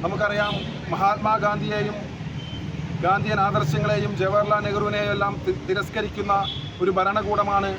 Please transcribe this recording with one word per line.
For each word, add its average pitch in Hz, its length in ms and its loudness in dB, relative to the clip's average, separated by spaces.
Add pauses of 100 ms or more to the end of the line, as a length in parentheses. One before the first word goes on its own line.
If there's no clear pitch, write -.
നമുക്കറിയാം, 208 500 0 (380)
മഹാത്മാഗാന്ധിയെയും 208 1040 2 (1080)
ഗാന്ധിയൻ 202 400 2
ആദർശങ്ങളെയും 208 760 2
ജവഹർലാൽ 208 460 4
നെഹ്റുവിനെയും 208 500 0
എല്ലാം 202 180 0 (120)
തി-, 185 200 0
തിരസ്കരിക്കുന്ന 202 680 -2 (480)
ഒരു 185 160 2
ഭരണകൂടമാണ് 202 800 2